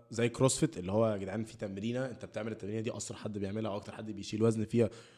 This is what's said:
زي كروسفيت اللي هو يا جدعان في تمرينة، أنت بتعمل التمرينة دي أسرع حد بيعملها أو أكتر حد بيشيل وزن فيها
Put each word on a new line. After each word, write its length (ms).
زي 180
كروسفيت 500
اللي 140
هو 200
يا 40
جدعان 280
في 120
تمرينة، 500
أنت 180
بتعمل 280
التمرينة 280
دي 160
أسرع 220
حد 200
بيعملها 320
أو 60
أكتر 160
حد 180
بيشيل 320
وزن 220
فيها 260